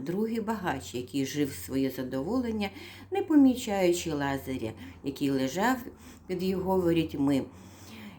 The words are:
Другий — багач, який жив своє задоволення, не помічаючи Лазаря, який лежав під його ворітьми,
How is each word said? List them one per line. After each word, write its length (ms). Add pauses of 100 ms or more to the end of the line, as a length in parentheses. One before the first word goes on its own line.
Другий — 360
багач, 540
який 300
жив 260
своє 380
задоволення, 800 (420)
не 100
помічаючи 920
Лазаря, 580 (320)
який 260
лежав 480 (500)
під 160
його 360
ворітьми, 640 (760)